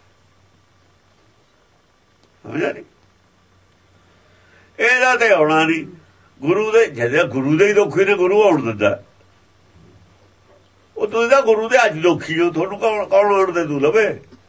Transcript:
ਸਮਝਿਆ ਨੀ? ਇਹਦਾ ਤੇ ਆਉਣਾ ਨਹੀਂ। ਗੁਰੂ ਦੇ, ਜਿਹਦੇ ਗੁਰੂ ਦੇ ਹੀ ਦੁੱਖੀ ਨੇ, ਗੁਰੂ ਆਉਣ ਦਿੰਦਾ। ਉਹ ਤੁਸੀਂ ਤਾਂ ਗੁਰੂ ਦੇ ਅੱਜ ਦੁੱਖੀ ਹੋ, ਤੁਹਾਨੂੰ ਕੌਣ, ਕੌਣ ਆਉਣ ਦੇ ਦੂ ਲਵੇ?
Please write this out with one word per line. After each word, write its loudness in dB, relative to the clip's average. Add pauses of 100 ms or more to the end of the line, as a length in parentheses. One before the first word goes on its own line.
(2500)
ਸਮਝਿਆ -6
ਨੀ? -18 (2000)
ਇਹਦਾ 2
ਤੇ 0
ਆਉਣਾ 2
ਨਹੀਂ। -2 (560)
ਗੁਰੂ -2
ਦੇ, 4
ਜਿਹਦੇ -2
ਗੁਰੂ -2
ਦੇ 4
ਹੀ 0
ਦੁੱਖੀ 0
ਨੇ, 0
ਗੁਰੂ 0
ਆਉਣ 2
ਦਿੰਦਾ। -4 (1900)
ਉਹ -4
ਤੁਸੀਂ -2
ਤਾਂ 6
ਗੁਰੂ 0
ਦੇ 4
ਅੱਜ -4
ਦੁੱਖੀ -2
ਹੋ, 2
ਤੁਹਾਨੂੰ -6
ਕੌਣ, -2
ਕੌਣ 2
ਆਉਣ 2
ਦੇ -2
ਦੂ -4
ਲਵੇ? 2 (340)